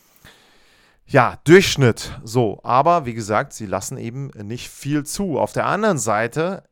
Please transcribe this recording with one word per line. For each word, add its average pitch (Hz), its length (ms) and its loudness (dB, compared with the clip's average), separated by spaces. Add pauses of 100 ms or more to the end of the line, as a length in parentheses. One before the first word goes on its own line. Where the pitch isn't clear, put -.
(1080)
ja, 120 360 2
Durchschnitt, 143 800 4
so. 113 400 -2
Aber 147 420 2
wie 120 80 -8
gesagt, 113 380 -4
sie 110 140 -14
lassen 98 320 -6
eben 120 300 -10
nicht 107 420 -12
viel 147 340 -4
zu. 180 340 -4
Auf 104 140 0
der - 140 -4
anderen 185 320 0
Seite 117 760 -2